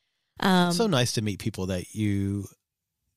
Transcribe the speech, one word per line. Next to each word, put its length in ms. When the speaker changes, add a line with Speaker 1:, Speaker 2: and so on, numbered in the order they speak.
Speaker 1:
Um, 280
Speaker 2:
It's 80
so 100
nice 260
to 80
meet 180
people 260
that 280
you 520